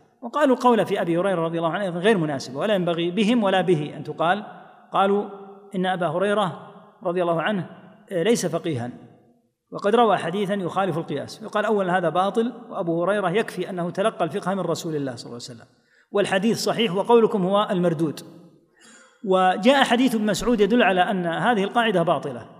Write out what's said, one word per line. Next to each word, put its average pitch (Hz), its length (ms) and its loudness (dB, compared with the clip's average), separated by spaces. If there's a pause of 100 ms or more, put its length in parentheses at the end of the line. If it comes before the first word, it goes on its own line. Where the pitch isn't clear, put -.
(220)
وقالوا 262 340 2
قول 233 300 4
في 196 140 -2
أبي 170 180 0
هريرة 180 220 0
رضي 165 180 -2
الله 165 120 0
عنه 196 140 -4
أيضًا 175 140 -4
غير 202 200 4
مناسب، 139 380 -4
ولا 208 180 0
ينبغي 170 360 0
بهم 220 340 2
ولا 190 160 2
به 151 360 0
أن 143 80 -12
تقال. 170 400 -2 (480)
قالوا 202 360 2 (460)
إن 185 120 -2
أبا 180 200 -2
هريرة 190 640 -2 (320)
رضي 175 200 -2
الله 170 200 0
عنه، 185 240 -2 (460)
آه، 170 100 0
ليس 202 240 2
فقيها 147 440 -4 (840)
وقد 202 220 0
روى 220 220 4
حديثاً 190 380 -4
يخالف 180 440 -2
القياس، 139 440 -8
يقال 208 220 -4
أولاً 190 340 0
هذا 175 100 0
باطل، 196 440 0 (180)
وأبو 170 340 -2
هريرة 196 260 0
يكفي 180 400 -4
أنه 175 200 -6
تلقى 208 340 -2
الفقه 190 300 -4
من 190 60 -4
رسول 160 360 -4
الله 131 200 -4
صلى 143 100 -16
الله 120 220 -14
عليه 117 100 -18
وسلم، 104 80 -20 (440)
والحديث 196 480 0
صحيح 170 360 -2
وقولكم 220 520 4
هو 202 240 2
المردود. 170 500 0 (1040)
وجاء 190 600 4
حديث 240 300 2
ابن 214 120 0
مسعود 208 340 0
يدل 208 220 4
على 185 180 4
أن 180 260 0
هذه 190 380 0
القاعدة 214 380 2
باطلة، 143 440 -2 (140)